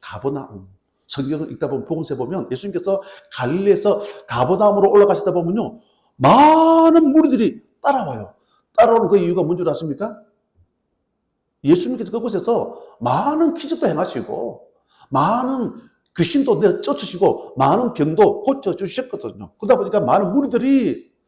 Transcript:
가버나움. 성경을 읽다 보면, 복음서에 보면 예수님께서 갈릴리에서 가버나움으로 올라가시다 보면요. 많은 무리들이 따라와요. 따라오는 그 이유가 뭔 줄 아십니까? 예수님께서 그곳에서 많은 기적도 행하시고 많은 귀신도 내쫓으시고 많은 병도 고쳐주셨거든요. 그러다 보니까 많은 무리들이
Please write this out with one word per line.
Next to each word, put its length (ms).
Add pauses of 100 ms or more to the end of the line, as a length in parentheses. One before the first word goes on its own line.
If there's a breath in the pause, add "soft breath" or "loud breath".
가버나움. 680 (400)
성경을 460
읽다 160
보면, 160
복음서에 320
보면 340
예수님께서 500 (320 loud breath)
갈릴리에서 680 (260 loud breath)
가버나움으로 640
올라가시다 420
보면요. 460 (380 soft breath)
많은 960
무리들이 500 (180)
따라와요. 520 (440)
따라오는 320
그 80
이유가 260
뭔 140
줄 120
아십니까? 520 (1400)
예수님께서 480
그곳에서 680 (180 loud breath)
많은 560
기적도 320
행하시고 840 (400 soft breath)
많은 800 (320)
귀신도 400
내쫓으시고 1000
많은 360
병도 480
고쳐주셨거든요. 1160
그러다 200
보니까 240
많은 320
무리들이 760 (180)